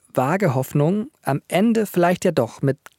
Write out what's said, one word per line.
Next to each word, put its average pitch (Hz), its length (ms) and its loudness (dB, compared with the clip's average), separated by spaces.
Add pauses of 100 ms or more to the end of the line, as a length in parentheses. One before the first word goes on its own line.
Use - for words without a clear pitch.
(120)
vage 147 420 0
Hoffnung, 160 560 -2 (120)
am 139 260 -2
Ende 214 380 2
vielleicht 180 400 0
ja 175 60 2
doch 127 280 -2
mit 135 160 0 (220)